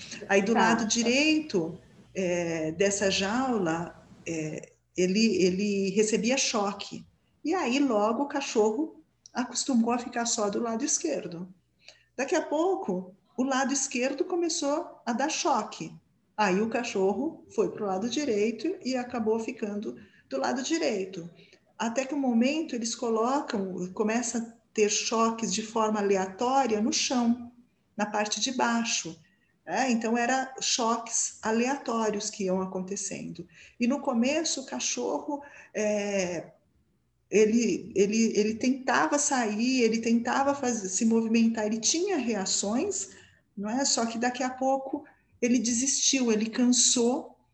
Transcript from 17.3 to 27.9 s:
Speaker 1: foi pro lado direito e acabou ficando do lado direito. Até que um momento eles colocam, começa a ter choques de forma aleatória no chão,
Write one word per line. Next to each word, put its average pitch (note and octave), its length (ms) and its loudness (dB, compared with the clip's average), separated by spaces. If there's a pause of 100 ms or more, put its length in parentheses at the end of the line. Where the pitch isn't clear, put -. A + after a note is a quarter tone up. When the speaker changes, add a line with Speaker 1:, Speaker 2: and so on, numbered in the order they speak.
Speaker 1:
foi F#3+ 180 2
pro G#3+ 140 -6
lado F#3+ 240 -2
direito A#3+ 760 0
e B3+ 120 -4
acabou A#3 440 -2
ficando A3 560 -6 (340)
do C4+ 80 -4
lado B3 260 0
direito. G3+ 680 -2 (480)
Até A#3 280 -2
que C#4+ 100 -6
um C#4+ 40 -2
momento C4+ 560 2
eles A3+ 200 -6
colocam, A3 1000 -2
começa A3+ 460 0
a - 340 -12
ter G#3 160 4
choques A3+ 640 0
de G#3+ 80 -2
forma G#3+ 380 0
aleatória G#3 840 2
no B3 120 2
chão, A#3+ 580 0 (440)